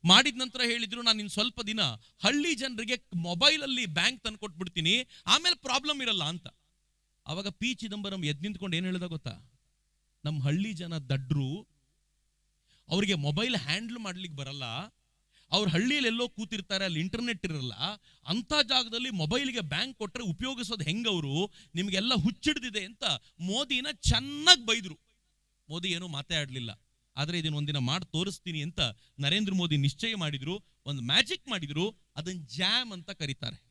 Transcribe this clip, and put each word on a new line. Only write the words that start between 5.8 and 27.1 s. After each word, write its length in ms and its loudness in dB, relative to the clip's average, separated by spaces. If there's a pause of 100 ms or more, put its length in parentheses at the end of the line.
ಇರಲ್ಲ" 220 0
ಅಂತ. 240 -6 (800)
ಅವಾಗ 200 -6
ಪಿ 260 -4
ಚಿದಂಬರಂ 500 -6
ಎದ್ದು 180 0
ನಿಂತ್ಕೊಂಡು 360 -4
ಏನ್ 80 -2
ಹೇಳ್ದ 180 -2
ಗೊತ್ತಾ? 300 -8 (920)
"ನಮ್ಮ 180 -2
ಹಳ್ಳಿ 300 2
ಜನ 240 -6
ದಡ್ರು, 720 -2 (1200)
ಅವ್ರಿಗೆ 240 4
ಮೊಬೈಲ್ 420 0
ಹ್ಯಾಂಡಲ್ 420 -4
ಮಾಡ್ಲಿಕ್ಕೆ 380 -10
ಬರಲ್ಲ, 280 -10 (880)
ಅವ್ರ 180 4
ಹಳ್ಳಿಯಲ್ಲಿ 400 4
ಎಲ್ಲೋ 200 0
ಕೂತಿರ್ತಾರೆ, 560 -4
ಅಲ್ಲಿ 140 0
ಇಂಟರ್ನೆಟ್ 460 -2
ಇರಲ್ಲ, 280 -4 (540)
ಅಂತ 260 -2 (160)
ಜಾಗದಲ್ಲಿ 400 0
ಮೊಬೈಲ್ಗೆ 500 0
ಬ್ಯಾಂಕ್ 380 -4
ಕೊಟ್ರೆ 260 -6
ಉಪಯೋಗಿಸೋದು 600 -4
ಹೆಂಗವ್ರು? 680 0 (220)
ನಿಮ್ಗೆಲ್ಲ 380 0
ಹುಚ್ಚಿಡ್ದಿದೆ" 720 0
ಅಂತ 180 -12 (360)
ಮೋದಿನ 480 -2 (140)
ಚೆನ್ನಾಗ್ 640 6
ಬೈದ್ರು. 340 0 (680)
ಮೋದಿ 200 -4
ಏನೂ 180 -2
ಮಾತೇ 280 -6
ಆಡ್ಲಿಲ್ಲ. 460 -4 (360)